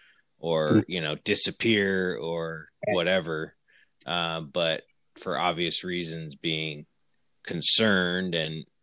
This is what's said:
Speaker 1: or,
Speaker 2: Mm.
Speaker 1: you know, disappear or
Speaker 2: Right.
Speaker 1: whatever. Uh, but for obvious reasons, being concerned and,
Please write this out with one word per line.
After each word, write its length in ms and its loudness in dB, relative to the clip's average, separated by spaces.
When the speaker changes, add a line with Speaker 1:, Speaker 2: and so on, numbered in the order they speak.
Speaker 1:
or, 380 2
Speaker 2:
Mm. 100 4
Speaker 1:
you 140 -4
know, 140 -4
disappear 1040 2
or 520 -6
Speaker 2:
Right. 80 0
Speaker 1:
whatever. 600 0
Uh, 360 -4
but 420 -2
for 220 -6
obvious 460 0
reasons, 520 -6
being 520 -6
concerned 880 2
and, 320 -4